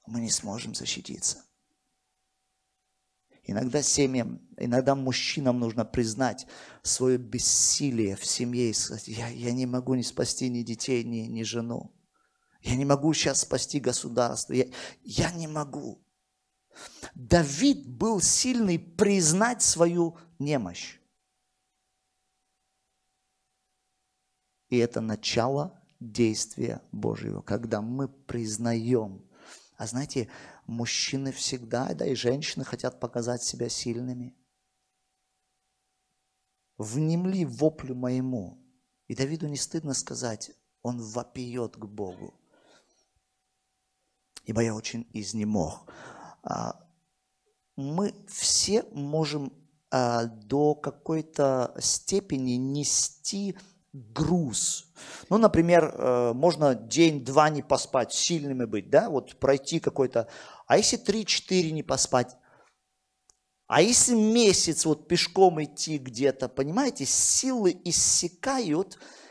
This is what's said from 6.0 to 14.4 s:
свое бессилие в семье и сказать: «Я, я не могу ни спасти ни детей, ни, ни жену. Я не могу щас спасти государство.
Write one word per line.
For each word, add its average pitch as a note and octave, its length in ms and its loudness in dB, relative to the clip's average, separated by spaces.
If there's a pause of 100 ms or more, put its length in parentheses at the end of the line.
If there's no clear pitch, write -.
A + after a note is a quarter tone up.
свое B2+ 360 0
бессилие A#2 1000 0
в - 80 -12
семье A#2+ 460 -2
и - 20 -6
сказать: - 360 -6
«Я, A2+ 200 -8
я A#2+ 240 -6
не B2+ 140 -2
могу B2+ 300 -2
ни A#2+ 60 -2
спасти - 460 -2
ни A#2+ 140 -4
детей, A#2 420 -2
ни, A#2 220 -6
ни A2+ 160 -6
жену. A#2 520 -6 (720)
Я B2 100 2
не C#3 100 2
могу C#3+ 260 4
щас C#3 280 0
спасти - 380 -2
государство. B2 760 -2